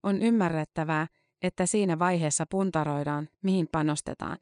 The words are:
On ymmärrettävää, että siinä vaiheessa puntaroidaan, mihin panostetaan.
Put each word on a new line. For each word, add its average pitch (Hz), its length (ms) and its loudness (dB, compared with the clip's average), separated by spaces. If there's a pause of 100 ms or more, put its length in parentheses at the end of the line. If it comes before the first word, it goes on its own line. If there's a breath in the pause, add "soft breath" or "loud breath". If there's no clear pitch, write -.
On 196 180 2
ymmärrettävää, 165 840 0 (340)
että 185 240 0
siinä 180 340 2
vaiheessa 170 500 2
puntaroidaan, 151 800 -2 (140)
mihin 185 280 2
panostetaan. - 720 -2